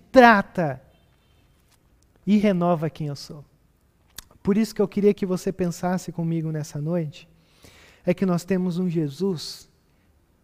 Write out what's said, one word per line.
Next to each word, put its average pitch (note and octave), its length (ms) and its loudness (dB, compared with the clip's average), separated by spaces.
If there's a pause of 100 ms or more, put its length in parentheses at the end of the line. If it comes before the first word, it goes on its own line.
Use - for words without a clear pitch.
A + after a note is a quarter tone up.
(120)
trata G3 680 4 (1500)
e G3+ 100 4
renova F3 520 0
quem D3+ 180 -8
eu C#3+ 80 -8
sou. D3+ 300 -18 (1000)
Por F#3+ 140 2
isso A3 180 0
que - 60 0
eu G3 60 2
queria G3+ 260 2
que G3+ 120 -6
você F#3 280 -4
pensasse F3+ 580 -4
comigo E3 400 -4
nessa D3+ 300 -8
noite, D#3 480 -6 (760)
é F3+ 80 2
que G3 120 -4
nós F3 180 0
temos F#3 340 -2
um F#3 120 -2
Jesus D#3+ 800 -4 (760)